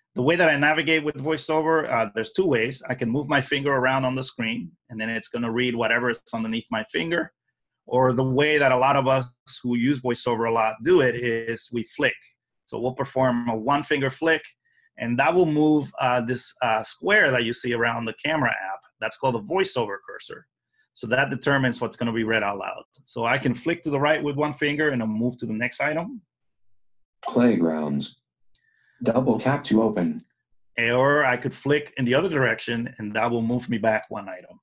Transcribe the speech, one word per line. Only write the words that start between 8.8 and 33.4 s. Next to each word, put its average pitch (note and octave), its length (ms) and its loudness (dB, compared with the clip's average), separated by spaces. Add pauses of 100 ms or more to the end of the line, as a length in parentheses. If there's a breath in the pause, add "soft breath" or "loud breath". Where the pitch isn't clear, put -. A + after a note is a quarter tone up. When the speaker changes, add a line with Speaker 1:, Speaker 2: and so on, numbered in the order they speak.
Speaker 1:
of C3+ 100 2
us C3 240 2 (320)
who B2 140 -2
use B2+ 240 2
VoiceOver A#2+ 480 -2
a A2+ 40 0
lot A2 300 2
do E3+ 180 6
it B2+ 140 4
is A#2 580 -4
we A#2 120 -4
flick. C3 320 -2 (500)
So - 120 -10
we'll B2 140 -4
perform B2+ 560 0
a A2+ 80 -2
one C3+ 260 0
finger C#3 280 -2
flick, D#3+ 320 0 (560)
and A#2+ 200 -2
that D3+ 160 4
will F3+ 120 4
move, D3+ 520 2
uh, B2 220 2
this, A#2+ 400 -6
uh, A2+ 220 2
square F3+ 480 2
that A#2+ 140 2
you A#2 100 -4
see B2 180 -4
around A#2 320 -2
the A2+ 80 -6 (100)
camera D3 280 0
app. F#2+ 300 -6 (200)
That's A2 160 -6
called B2+ 200 0
the A2 40 -6
VoiceOver B2+ 560 -2 (100)
cursor. - 400 -18 (460)
So - 140 -12
that C3+ 240 2
determines C3+ 500 2
what's A2+ 160 -4
gonna A#2 160 -2
be A2+ 120 0
read A2 180 2
out G2+ 160 -2
loud. F#2+ 260 -8 (200)
So A#2 200 -6
I B2 140 2
can C3+ 160 0
flick E3+ 300 -4
to D3+ 60 -6
the C#3 80 2
right D3 240 2
with D3 140 -4
one D3 160 0
finger D3 380 0
and B2+ 100 0
I'll A2 80 -2
move A#2 300 -2
to B2 80 -8
the A2 80 -4
next A#2+ 260 -4
item. E3+ 400 -4 (1000)
Speaker 2:
Playgrounds. D#2+ 1000 0 (800)
Double A#2+ 360 0
tap C#3 260 -2
to A2 180 4
open. F2+ 440 -2 (520)
Speaker 1:
Or C3 460 4
I B2 140 2
could C3 160 -4
flick D3 420 -2
in C3 80 -2
the A#2+ 100 4
other E3+ 140 4
direction A#2+ 720 -2
and G#2 160 -8
that A2+ 160 0
will A#2 100 0